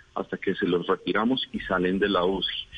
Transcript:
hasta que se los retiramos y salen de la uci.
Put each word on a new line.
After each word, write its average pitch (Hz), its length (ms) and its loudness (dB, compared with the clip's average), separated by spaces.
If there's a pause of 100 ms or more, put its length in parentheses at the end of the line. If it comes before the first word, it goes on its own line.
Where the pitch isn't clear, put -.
(140)
hasta 95 220 -4
que 95 180 -2
se 98 120 -2
los 87 200 2
retiramos 104 680 0
y 104 60 -4
salen 92 400 0
de 101 100 2
la 92 160 2
uci. 95 420 -2 (120)